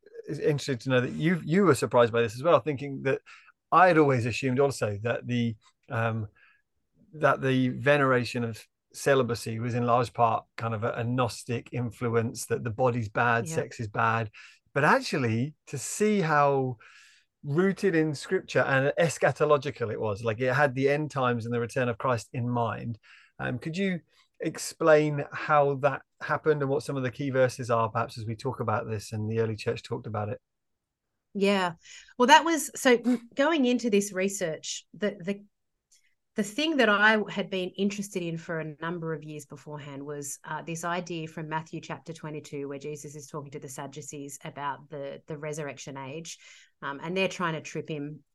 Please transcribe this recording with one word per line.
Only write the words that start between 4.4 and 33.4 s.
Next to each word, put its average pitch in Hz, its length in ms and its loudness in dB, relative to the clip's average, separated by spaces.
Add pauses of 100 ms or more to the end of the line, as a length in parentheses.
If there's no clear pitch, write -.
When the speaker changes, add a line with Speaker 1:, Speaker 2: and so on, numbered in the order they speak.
Speaker 1:
also 123 440 0
that 120 240 -4
the, 117 280 0 (360)
um, 113 360 -2 (840)
that 151 280 2
the 131 280 2
veneration 127 760 2
of 113 200 -6 (300)
celibacy 120 640 2
was 117 160 -4
in 120 100 0
large 120 280 2
part 113 320 2 (100)
kind 113 180 -4
of 107 100 -4
a, 117 100 0
a 120 100 -4
Gnostic 120 720 -2
influence, 117 720 -2
that 117 180 -4
the 123 60 -4
body's 117 400 0
bad, 117 380 0
Speaker 2:
Yeah. 160 80 -8
Speaker 1:
sex - 240 -6
is 113 80 -6
bad. 113 440 0 (420)
But 139 120 2
actually, 151 720 2 (120)
to - 100 -10
see 208 440 0
how 139 560 2 (680)
rooted 185 520 2
in 156 200 2
scripture - 460 -2
and 135 380 2
eschatological 147 920 2
it - 80 -6
was, 107 240 -4
like, 113 160 -2
it 127 140 0
had 139 200 2
the 135 160 2
end 147 220 0
times 123 340 0
and 120 80 -4
the 120 60 0
return 123 300 -2
of 113 80 -4
Christ 123 360 -2
in 123 160 -4
mind. 117 480 -4 (420)
Um, 131 200 -4
could 160 160 -8
you 185 240 -2 (400)
explain 151 920 2
how 143 440 4
that 135 260 0 (200)
happened 151 400 0
and 135 80 0
what 131 140 0
some 143 120 -6
of 131 80 -4
the 127 80 -2
key 143 180 -4
verses 127 400 2
are, 113 200 2
perhaps, 117 280 -4
as 110 80 -8
we 113 100 -6
talk 123 240 -6
about 113 300 -2
this 107 220 -8
and 107 180 -4
the 113 100 -2
early 113 160 0
church 113 280 -4
talked 123 240 -8
about 107 220 -4
it? - 100 -8 (1000)
Speaker 2:
Yeah. 190 360 2 (440)
Well, 247 100 4
that 294 180 8
was, 320 340 0
so 247 240 6
m-, 240 320 0
going 294 300 2